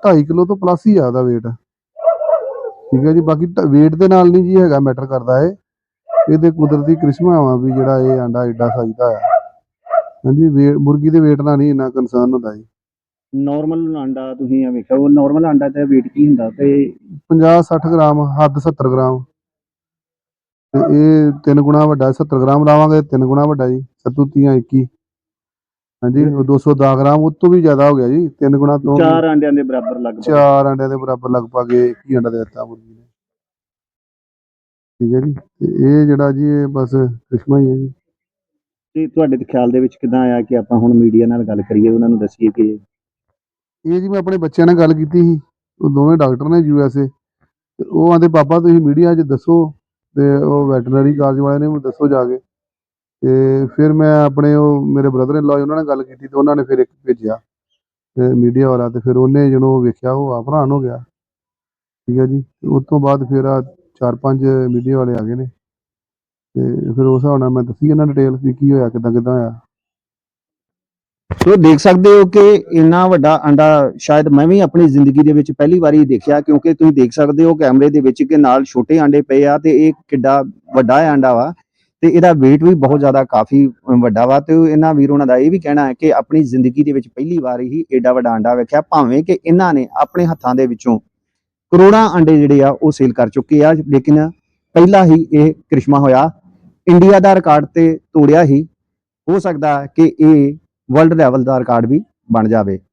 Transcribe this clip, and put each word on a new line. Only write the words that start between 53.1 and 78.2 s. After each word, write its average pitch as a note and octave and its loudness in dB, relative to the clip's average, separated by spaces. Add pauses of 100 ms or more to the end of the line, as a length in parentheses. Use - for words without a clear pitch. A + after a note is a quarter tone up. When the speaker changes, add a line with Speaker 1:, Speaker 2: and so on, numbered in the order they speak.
Speaker 1:
ਤੇ C3+ 0 (100)
ਫਿਰ D3+ 0
ਮੈਂ D3+ 2
ਆਪਣੇ D3 0
ਉਹ D3 0
ਮੇਰੇ C#3 -2
brother B2+ -2
in D3+ -2
law C#3+ -2
ਉਹਨਾਂ D3 -4
ਨਾਲ D#3 -6
ਗੱਲ C3+ -4
ਕੀਤੀ, C3 -20
ਤੇ C3+ -12
ਉਹਨਾਂ C#3+ 0
ਨੇ C#3+ -2
ਫਿਰ B2+ -4
ਇੱਕ B2+ -2 (160)
ਭੇਜਿਆ, A2+ -6 (800)
ਤੇ B2+ -2
ਮੀਡੀਆ B2 0
ਵਾਲਾ, B2 -2
ਤੇ A#2 -10
ਫਿਰ B2 -2
ਉਹਨੇ C3+ 0
ਜਦੋਂ C3 0
ਵੇਖਿਆ, B2 -4
ਉਹ C#3 -6
ਆਪ A#2+ -10
ਹੈਰਾਨ C#3+ -2
ਹੋ C#3+ -2
ਗਿਆ। B2 -8 (1120)
ਠੀਕ B2 -2
ਹੈ C3 2
ਜੀ, C3+ -4
ਤੇ - -14
ਉਸ C#3 -2
ਤੋਂ D3+ 0
ਬਾਅਦ C#3 -2
ਫਿਰ C3+ -4
ਆਹ C3+ -2 (380)
ਚਾਰ A#2+ -4
ਪੰਜ C3+ -4
ਮੀਡੀਆ C3 -2
ਵਾਲੇ B2 -4
ਆ A2+ -6
ਗਏ A#2 -8
ਨੇ, C3 -10 (1120)
ਤੇ B2+ -6
ਫਿਰ C3 -2
ਉਸ C3 0
ਹਿਸਾਬ C#3+ 0
ਨਾਲ C3 -2
ਮੈਂ B2+ -2
ਦੱਸੀ B2 -4
ਇਹਨਾਂ D3+ 0
ਡਿਟੇਲ C#3 -2
ਵੀ C3 -4
ਕੀ C#3 -2
ਹੋਇਆ, C3 0
ਕਿੱਦਾਂ A#2 -6
ਕਿੱਦਾਂ A#2+ -2
ਹੋਇਆ। A#2 -6 (1800)
Speaker 2:
ਸੋ F#3+ 4
ਦੇਖ D#3+ 6
ਸਕਦੇ F#3 4
ਹੋ G3+ 6
ਕਿ G3+ 4
ਇੰਨਾ E3+ 4
ਵੱਡਾ D#3+ 2
ਆਂਡਾ D3+ 2
ਸ਼ਾਇਦ D3+ 0
ਮੈਂ C#3+ 4
ਵੀ F#3+ 4
ਆਪਣੀ E3+ 2
ਜ਼ਿੰਦਗੀ C#3 2
ਦੇ D3+ 4
ਵਿੱਚ D3 0
ਪਹਿਲੀ E3 0
ਵਾਰੀ D3+ 4
ਦੇਖਿਆ, C#3 0
ਕਿਉਂਕਿ D3+ 0
ਤੁਸੀਂ D#3+ 2
ਦੇਖ B2+ 2
ਸਕਦੇ D3 0
ਹੋ E3 2
ਕੈਮਰੇ C#3 2
ਦੇ D3 0
ਵਿੱਚ C3 0